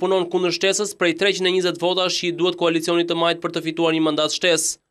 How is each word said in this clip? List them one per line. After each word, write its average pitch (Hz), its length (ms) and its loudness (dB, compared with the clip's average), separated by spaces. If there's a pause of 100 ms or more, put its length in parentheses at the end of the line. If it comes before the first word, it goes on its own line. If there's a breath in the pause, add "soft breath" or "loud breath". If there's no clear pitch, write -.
punon 185 320 2
kundër 180 240 2
shtesës 196 400 0
prej 170 240 2
treqind 185 260 0
e 180 60 2
njëzet 180 280 0
votash 180 420 0
që 175 80 -2
i 160 80 -4
duhet 175 180 0
koalicionit 170 540 0
të 170 100 -2
Majt 170 220 0
për 170 100 -4
të 165 140 -4
fituar 160 260 0
një 160 140 2
mandat 151 260 0
shtesë, - 460 0 (120)